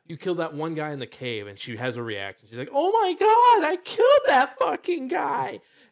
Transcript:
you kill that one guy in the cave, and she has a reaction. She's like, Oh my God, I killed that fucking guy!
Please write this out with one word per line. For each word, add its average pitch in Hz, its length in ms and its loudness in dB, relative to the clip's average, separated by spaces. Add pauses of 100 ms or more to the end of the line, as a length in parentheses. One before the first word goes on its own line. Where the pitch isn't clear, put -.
you 165 100 -12
kill 180 200 -6
that 160 180 -6
one 160 200 -6
guy 151 180 -6
in 143 60 -8
the 127 80 -8
cave, 113 400 -10
and 101 120 -16
she 120 180 -12
has 120 200 -6
a 120 60 -8
reaction. 98 460 -10
She's 113 100 -16
like, 127 140 -12
Oh 294 200 0
my 427 220 2
God, 440 560 6
I 359 60 0
killed 508 500 2
that 269 320 2
fucking 330 500 -2
guy! 208 520 -4 (320)